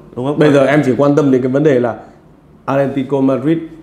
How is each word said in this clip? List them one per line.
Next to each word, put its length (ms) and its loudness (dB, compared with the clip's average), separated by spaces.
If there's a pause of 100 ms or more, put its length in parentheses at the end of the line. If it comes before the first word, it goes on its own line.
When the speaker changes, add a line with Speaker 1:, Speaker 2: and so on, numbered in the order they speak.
(160)
Speaker 1:
Đúng 100 -8
không? 140 -4
Speaker 2:
Bây 140 4
giờ 120 4
em 200 2
chỉ 120 0
quan 180 2
tâm 160 2
đến 100 2
cái 100 -2
vấn 120 0
đề 160 2
là 160 -2 (680)
Atletico 560 -2
Madrid 360 0 (260)